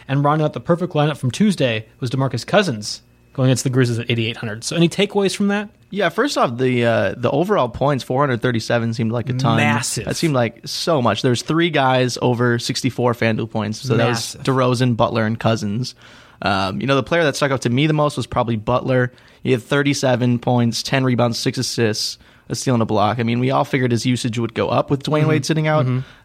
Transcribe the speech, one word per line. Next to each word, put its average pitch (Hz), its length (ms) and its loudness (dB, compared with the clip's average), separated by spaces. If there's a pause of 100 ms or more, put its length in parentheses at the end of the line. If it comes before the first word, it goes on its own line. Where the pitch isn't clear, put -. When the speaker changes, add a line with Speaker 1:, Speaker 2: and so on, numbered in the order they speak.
Speaker 1:
And 139 160 0
rounding 151 220 2
out 151 80 -2
the - 60 -8
perfect 170 340 -2
lineup 147 240 0
from 127 140 -2
Tuesday 135 560 0 (120)
was 127 120 -4
DeMarcus 131 340 -2
Cousins 156 560 0 (320)
going 131 160 2
against 123 140 2
the 139 80 -2
Grizzlies 120 280 2
at 117 100 -4
eighty-eight 117 280 -2
hundred. 110 260 -8
So - 120 -6
any 170 120 4
takeaways 196 480 0
from 202 140 0
that? 208 200 -4 (200)
Speaker 2:
Yeah, 185 200 -2
first 240 280 -2
off, 131 200 0
the, 127 280 2
uh, 110 320 2
the 120 140 0
overall 160 380 2
points, 135 340 0
four 135 180 -2
hundred 131 220 0
thirty-seven, 117 500 0
seemed 113 180 -2
like 117 180 -4
a 127 40 -4
ton. 120 240 2
Speaker 1:
Massive. 143 480 0
Speaker 2:
That - 100 -4
seemed 160 200 0
like 117 300 0
so 160 360 -2
much. 110 220 0
There's 123 180 2
three 165 300 0
guys 127 500 2
over 120 380 2
sixty-four 123 540 -2
FanDuel 113 360 -2
points. 107 320 -6
So 120 160 0
that 117 100 2
was 117 300 -4
Speaker 1:
Massive. 135 60 -16
Speaker 2:
DeRozan, 127 520 2
Butler, 110 300 2
and 113 140 -2
Cousins. 113 560 -2 (460)
Um, 98 400 -2
you - 60 -4
know, 139 100 2
the 127 60 0
player 170 200 0
that 135 140 0
stuck 139 140 0
out 127 100 -2
to 127 80 0
me 135 180 2
the 156 60 2
most 147 240 0
was 127 100 -4
probably 117 300 -2
Butler. 123 560 0 (280)
He 127 120 0
had 120 100 0
thirty-seven 127 760 2
points, 120 440 0
ten 135 220 0
rebounds, 120 340 2
six - 180 -2
assists, 117 600 -2 (320)
a 117 60 -4
steal 131 180 0
and 113 100 2
a - 20 0
block. 107 340 2
I 120 40 0
mean, 117 160 0
we 127 120 0
all 143 120 2
figured 127 280 0
his 117 140 0
usage 120 320 0
would 117 160 -2
go 104 140 0
up 117 240 0
with 139 120 0
Dwayne 151 180 0
Speaker 1:
Mm-hmm. 151 80 2
Speaker 2:
Wade 156 160 0
sitting 156 220 0
out. 151 180 2
Speaker 1:
Mm-hmm. 127 140 0 (260)